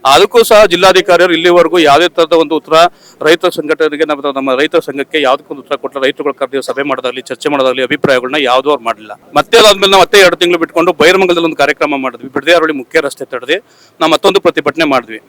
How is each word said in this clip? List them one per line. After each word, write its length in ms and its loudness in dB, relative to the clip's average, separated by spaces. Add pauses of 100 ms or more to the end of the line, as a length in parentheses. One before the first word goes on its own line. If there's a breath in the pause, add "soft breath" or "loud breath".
ಅದಕ್ಕೂ 380 4
ಸಹ 220 6
ಜಿಲ್ಲಾಧಿಕಾರಿ 580 2
ಅವ್ರು 120 2
ಇಲ್ಲಿವರೆಗೂ 440 2
ಯಾವುದೇ 300 4
ತರದ 240 0
ಒಂದು 240 0
ಉತ್ತರ 160 -6 (540 soft breath)
ರೈತ 200 -2
ಸಂಘಟನೆಗೆ, 580 -4
ನಮ್ಮ, 160 -6 (140)
ನಮ್ಮ 200 -4
ರೈತ 220 -2
ಸಂಘಕ್ಕೆ 460 -4
ಯಾವುದಕ್ಕೊಂದು 400 -4
ಉತ್ತರ 140 -8
ಕೊಟ್ಟರೆ, 260 -10
ರೈತರುಗಳು 320 -4
ಕರೆದು 280 -6
ಸಭೆ 200 -8
ಮಾಡೋದಾಗ್ಲಿ, 400 -6
ಚರ್ಚೆ 260 -8
ಮಾಡೋದಾಗ್ಲಿ, 340 -2
ಅಭಿಪ್ರಾಯಗಳನ್ನ 560 -2
ಯಾವುದೂ 320 0
ಅವ್ರು 140 -4
ಮಾಡಲಿಲ್ಲ. 280 -8 (220)
ಮತ್ತೆ 240 2
ಅದಾದ್ಮೇಲೆ 320 4
ನಾವು 120 4
ಮತ್ತೆ 160 2
ಎರಡು 180 4
ತಿಂಗಳು 220 0
ಬಿಟ್ಕೊಂಡು 340 -2
ಬೈರಮಂಗಲದಲ್ಲಿ 520 0
ಒಂದು 120 -4
ಕಾರ್ಯಕ್ರಮ 400 -2
ಮಾಡಿದ್ವಿ. 320 -10
ಬಿಡದಿ 440 0
ಮುಖ್ಯ 280 -4
ರಸ್ತೆ 240 -8
ತಡೆದು 400 -8 (360 soft breath)
ನಾವು 120 0
ಮತ್ತೊಂದು 280 0
ಪ್ರತಿಭಟನೆ 440 -2
ಮಾಡಿದ್ವಿ. 440 -4